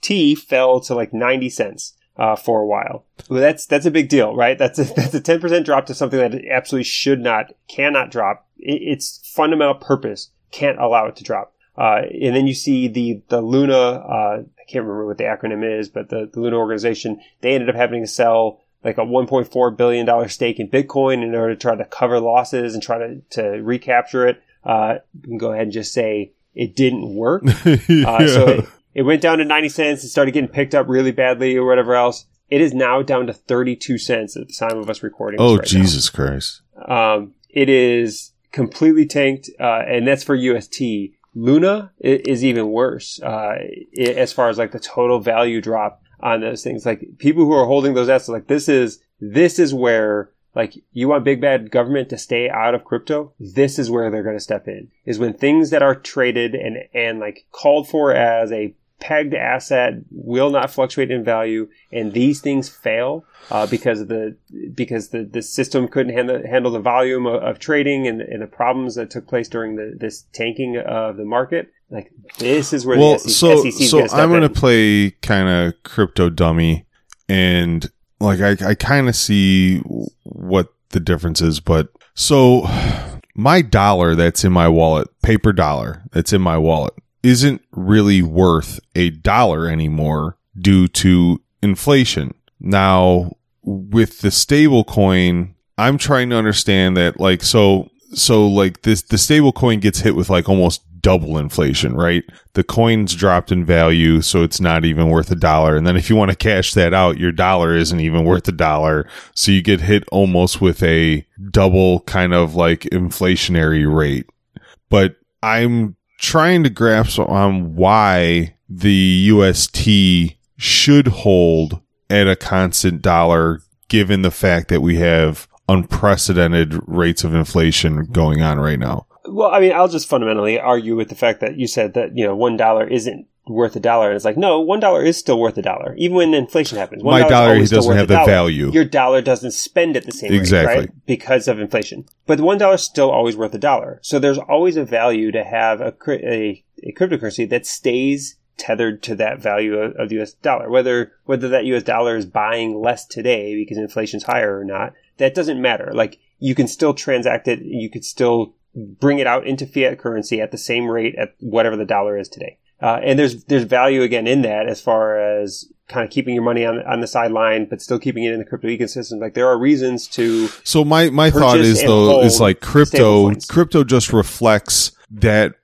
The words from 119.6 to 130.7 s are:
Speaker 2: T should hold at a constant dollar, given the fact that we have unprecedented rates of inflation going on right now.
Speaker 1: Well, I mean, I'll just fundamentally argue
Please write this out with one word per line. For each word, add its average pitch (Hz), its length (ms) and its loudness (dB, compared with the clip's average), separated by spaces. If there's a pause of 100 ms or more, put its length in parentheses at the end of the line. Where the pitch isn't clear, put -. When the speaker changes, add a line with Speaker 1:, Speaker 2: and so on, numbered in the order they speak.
Speaker 2:
T 92 720 2 (180)
should - 520 4
hold 85 760 2 (280)
at 101 200 4
a 95 80 2
constant 92 640 -2
dollar, 85 580 2 (300)
given 101 320 2
the 90 100 2
fact 85 380 0
that 85 100 2
we 85 160 2
have 82 540 0 (180)
unprecedented 85 1200 2
rates 85 380 0
of 80 100 0
inflation 80 720 0
going 78 360 0
on 78 160 0
right 73 220 -2
now. - 260 -6 (200)
Speaker 1:
Well, 196 260 0
I 196 80 2
mean, 185 140 4
I'll 180 160 2
just 165 180 -6
fundamentally 110 500 0
argue 113 380 -2